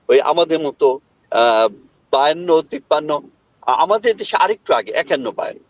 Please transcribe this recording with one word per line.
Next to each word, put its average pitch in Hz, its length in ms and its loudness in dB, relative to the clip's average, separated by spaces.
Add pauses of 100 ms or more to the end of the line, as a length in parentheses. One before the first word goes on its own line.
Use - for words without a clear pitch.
ওই 131 120 4
আমাদের 160 380 0
মতো, 139 400 0 (320)
আহ, 113 360 2 (440)
বায়ান্ন, 160 500 0
তিপ্পান্ন, 151 560 -4
আ-, - 120 -12 (320)
আমাদের 202 560 0
দেশে - 180 -8
আরেকটু 196 380 0
আগে, 117 180 -2
একান্ন, 139 400 -4
বায়ান্ন। - 280 -8 (100)